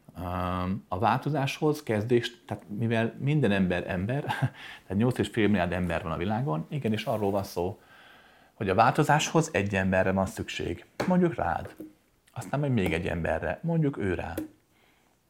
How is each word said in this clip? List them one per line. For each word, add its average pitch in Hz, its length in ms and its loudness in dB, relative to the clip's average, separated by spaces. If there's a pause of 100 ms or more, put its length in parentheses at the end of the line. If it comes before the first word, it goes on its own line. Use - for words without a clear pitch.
(140)
Ám, 90 720 -4
a 92 120 -4
változáshoz 139 840 0
kezdést, 117 640 0
tehát - 220 -8
mivel 113 520 0
minden 135 320 2
ember 90 380 2
ember, 98 340 -2 (300)
<laughs> - 300 -18
tehát 95 120 -6
nyolc 123 220 2
és 101 100 0
fél 104 200 2
milliárd 90 240 2
ember 87 320 -2
van 82 80 -4
a 80 60 -2
világon, 127 520 -2
igenis 113 360 -4
arról 107 260 0
van 98 120 -2
szó, 92 360 -4 (760)
hogy 95 160 -2
a 92 60 2
változáshoz 147 800 4
egy 101 220 0
emberre 95 360 4
van 95 140 2
szükség. - 600 -6 (220)
Mondjuk 180 280 4
rád. - 400 -2 (580)
Aztán - 260 -4
majd 143 120 0
még 92 220 2
egy 87 140 -2
emberre. 80 540 -2
Mondjuk 160 360 0
ő 95 160 -2
rá. 82 200 -6 (960)